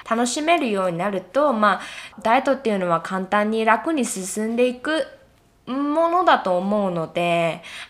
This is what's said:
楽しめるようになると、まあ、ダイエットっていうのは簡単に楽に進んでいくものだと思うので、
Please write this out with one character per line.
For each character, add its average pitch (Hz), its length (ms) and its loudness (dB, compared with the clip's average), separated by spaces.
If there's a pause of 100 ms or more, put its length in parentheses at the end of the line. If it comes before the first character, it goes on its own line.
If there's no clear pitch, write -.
楽 233 200 0
し 302 140 -4
め 330 160 4
る 262 120 -2
よ 190 160 0
う 180 60 0
に 165 60 -4
な 190 120 -2
る 185 120 -4
と、 285 300 0
ま 208 280 2
あ、 - 420 -16
ダ 226 140 4
イ - 20 6
エ 269 40 0
ッ - 20 -4
ト 277 80 4
っ 262 40 0
て 233 140 -2
い 208 60 2
う - 20 0
の 180 100 0
は 165 120 2
簡 190 260 -6
単 208 240 0
に 220 140 0
楽 233 280 2
に 277 120 0
進 214 480 -4
ん 233 40 -4
で 247 120 4
い 247 80 -4
く 311 300 -2 (600)
も 294 420 0
の 349 160 2
だ 277 140 4
と 185 180 0
思 196 320 0
う - 20 -4
の 165 220 -4
で、 170 500 0 (280)